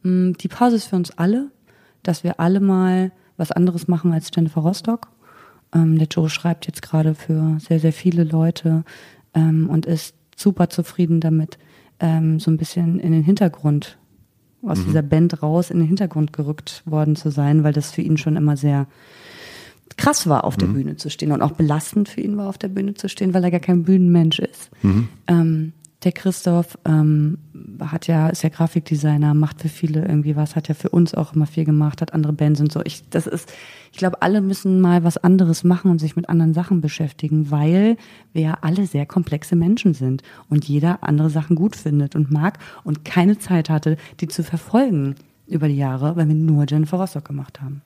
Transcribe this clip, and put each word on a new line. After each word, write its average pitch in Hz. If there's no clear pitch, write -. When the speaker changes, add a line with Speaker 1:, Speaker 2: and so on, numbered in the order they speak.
Speaker 1:
Mm, 180
die -
Pause 240
ist 202
für -
uns 175
alle, 233
dass 165
wir 170
alle 180
mal 185
was 165
anderes 170
machen 165
als 160
Jennifer 160
Rostock. 202
Ähm, 160
der 156
Joe 160
schreibt -
jetzt -
gerade 156
für 156
sehr, 165
sehr 156
viele 170
Leute, 160
ähm, 160
und 160
ist 165
super 180
zufrieden 165
damit, 160
ähm, 160
so 156
ein 160
bisschen 165
in 165
den 160
Hintergrund, 151
aus 170
Speaker 2:
Mhm. 90
Speaker 1:
dieser 156
Band 156
raus, 170
in 180
den 160
Hintergrund 156
gerückt 151
worden 151
zu 156
sein, 147
weil 151
das 147
für -
ihn 156
schon 151
immer 151
sehr 139
krass 294
war, 147
auf -
der 95
Speaker 2:
Mhm. 101
Speaker 1:
Bühne 143
zu 151
stehen 151
und -
auch 151
belastend 156
für -
ihn 208
war, 202
auf 196
der 202
Bühne 196
zu 202
stehen, 185
weil 185
er 175
gar 175
kein 175
Bühnenmensch 175
ist. -
Speaker 2:
Mhm. 101
Speaker 1:
Ähm, 160
der 180
Christoph, 175
ähm, 151
hat 156
ja, 160
ist 170
ja 156
Grafikdesigner, 151
macht 151
für 160
viele 156
irgendwie 151
was, 151
hat 151
ja 156
für -
uns 170
auch 151
immer 151
viel 156
gemacht, 151
hat 165
andere 151
Bands 151
und 151
so. 156
Ich, -
das 170
ist, -
ich -
glaub, 185
alle 190
müssen 190
mal 175
was 170
anderes 180
machen 180
und 170
sich 156
mit 170
anderen 160
Sachen 175
beschäftigen, 151
weil 180
wir 165
ja 156
alle 180
sehr 143
komplexe 160
Menschen 180
sind 131
und 151
jeder 147
andere 151
Sachen 156
gut 190
findet 147
und 151
mag 156
und 151
keine 190
Zeit 170
hatte, 156
die 170
zu -
verfolgen 165
über 156
die 147
Jahre, 139
weil 160
wir 156
nur 156
Jennifer 151
Rostock 180
gemacht 139
haben. 139